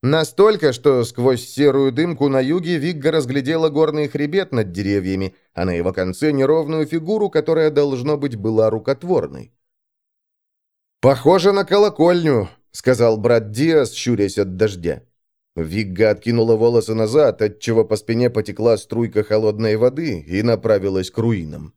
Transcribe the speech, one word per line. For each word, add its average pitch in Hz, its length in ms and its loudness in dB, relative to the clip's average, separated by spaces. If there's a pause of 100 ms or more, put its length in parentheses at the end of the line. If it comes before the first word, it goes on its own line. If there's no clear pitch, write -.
Настолько, 156 680 2
что 123 300 2
сквозь 120 440 -2
серую 139 440 2
дымку 147 380 -2
на 135 100 0
юге 165 380 -2
Вигга 151 340 -2
разглядела 151 580 -2
горный 151 380 0
хребет 151 440 -4
над 107 200 -2
деревьями, 95 640 -2 (180)
а 87 120 -4
на 92 60 -2
его 85 200 -2
конце 92 400 -2
неровную 151 540 0
фигуру, 180 440 -4
которая, 156 420 0
должно 143 460 0
быть, 139 180 -6
была 110 340 0
рукотворной. 110 840 -4 (1500)
«Похоже 156 500 4
на 196 140 0
колокольню», 175 840 2 (220)
сказал 117 460 2
брат 107 340 0
Диас, 143 420 2
щурясь 101 440 -2
от 95 180 -2
дождя. 90 460 -2 (540)
Вигга 95 560 0
откинула 117 440 2
волосы 113 380 2
назад, 113 480 2
отчего 110 420 0
по 107 140 0
спине 117 320 0
потекла 110 480 0
струйка 107 460 -4
холодной 107 540 0
воды 127 420 0
и 87 240 -4
направилась 101 680 0
к - 80 -10
руинам. 82 600 -4